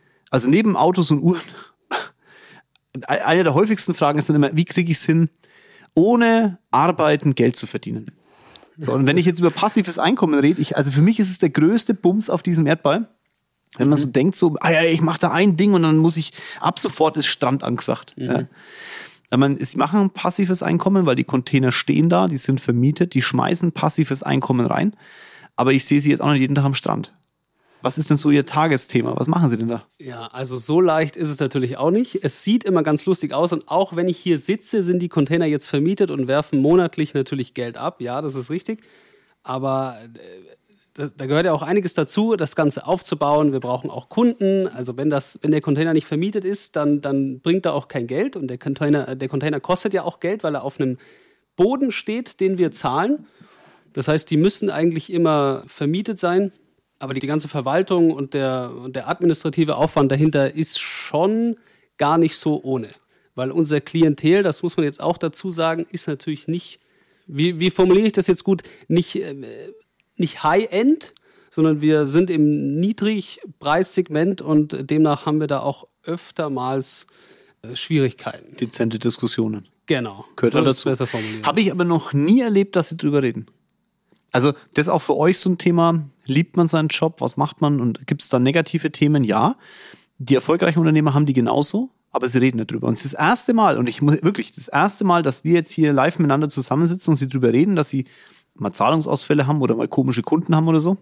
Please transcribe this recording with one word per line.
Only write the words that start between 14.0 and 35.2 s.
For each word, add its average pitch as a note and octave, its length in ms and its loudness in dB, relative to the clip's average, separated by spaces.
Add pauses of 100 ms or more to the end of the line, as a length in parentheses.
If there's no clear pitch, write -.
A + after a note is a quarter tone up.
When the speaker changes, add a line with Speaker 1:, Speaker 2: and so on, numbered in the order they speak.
Speaker 2:
Mhm. A#2 60 -6
Speaker 1:
denkt, D#3 220 2
so, D#3+ 240 2
"Ah E3+ 120 0
ja, D#3+ 120 4
ich E3 180 2
mach D#3+ 160 2
da - 140 0
ein F3+ 260 4
Ding G3+ 160 4
und F3+ 100 4
dann D#3 140 4
muss D#3+ 200 4
ich, D#3+ 140 -6 (280)
ab - 200 -2
sofort D#3 380 0
ist D3 100 0
Strand C3 360 0
angesagt." - 540 -4
Speaker 2:
Mhm. C3 80 -6
Speaker 1:
Ja. B2 180 -2 (840)
Ich B2 80 0
meine, C#3 280 2
sie - 120 -6
machen F#3+ 340 2
passives F3+ 520 -2
Einkommen, F#3 420 0
weil C3 100 2
die - 100 0
Container B2+ 480 0
stehen D3 360 0
da, F3+ 200 2
die D3 80 -2
sind C3+ 240 -2
vermietet, D3 520 0
die C3+ 80 0
schmeißen E3+ 520 -2
passives D3+ 500 -2
Einkommen C3 420 0
rein. - 300 -2 (640)
Aber B2+ 160 2
ich C3+ 100 2
sehe C#3+ 160 2
sie C#3+ 120 2
jetzt - 100 0
auch D3 100 2
nicht C#3+ 80 4
jeden C3+ 160 0
Tag C#3 80 2
am C#3 120 0
Strand. - 380 -4 (680)
Was B2+ 160 -2
ist D#3 120 -2
denn D3+ 80 4
so D3 140 2
Ihr C#3+ 140 4
Tagesthema? C3 720 0
Was B2+ 80 -2
machen E3 220 2
Sie A#2 80 0
denn A2+ 100 -4
da? A#2 160 -6 (160)
Speaker 2:
Ja, A#2+ 280 -16
also B2+ 300 -10
so D3 240 0
leicht D#3+ 360 2
ist D3+ 120 -4
es C#3+ 100 -8
natürlich C3+ 380 -2
auch D3+ 140 0
nicht. B3 320 -2
Es - 180 -4
sieht A3+ 220 0
immer F3+ 200 0
ganz D3+ 220 -2
lustig E3+ 280 -2
aus E3 180 -2
und D#3+ 180 -6
auch F3 260 -2
wenn F3 120 -2
ich F3 100 -2
hier E3 220 0
sitze, G#3+ 420 -2
sind F3+ 180 -2
die F3 100 -4
Container D#3+ 360 0